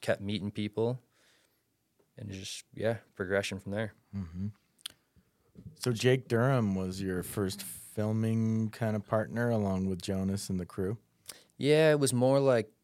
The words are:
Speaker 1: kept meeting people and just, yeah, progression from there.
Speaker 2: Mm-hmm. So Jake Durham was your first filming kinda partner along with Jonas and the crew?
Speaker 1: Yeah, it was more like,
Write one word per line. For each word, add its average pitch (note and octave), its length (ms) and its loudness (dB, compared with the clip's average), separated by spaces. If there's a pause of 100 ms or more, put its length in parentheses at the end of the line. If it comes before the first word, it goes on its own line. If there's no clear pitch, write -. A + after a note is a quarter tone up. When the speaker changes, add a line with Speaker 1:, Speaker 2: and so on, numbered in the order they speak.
Speaker 1:
kept G#2+ 200 -2
meeting G2+ 300 -4
people A2 500 -4 (1160)
and G#2 120 -10
just, F#2+ 340 -12 (100)
yeah, A2 220 0 (180)
progression G2 460 -2
from G2 120 -8
there. G#2+ 200 -4 (240)
Speaker 2:
Mm-hmm. F#2 320 -6 (1300)
So B2 120 0
Jake B2 360 2
Durham A#2 460 2
was F#2 260 -4
your F#2 220 -2
first F#2+ 400 -4
filming A2 1080 0
kinda A2 300 -2
partner A2+ 500 0
along F#2+ 360 2
with F#2 160 -2
Jonas F#2+ 480 -2
and F#2 80 -2
the F2 80 -6
crew? G2+ 320 -4 (600)
Speaker 1:
Yeah, D3+ 340 6
it D3 80 4
was C3 120 2
more C3 280 4
like, B2 300 4 (140)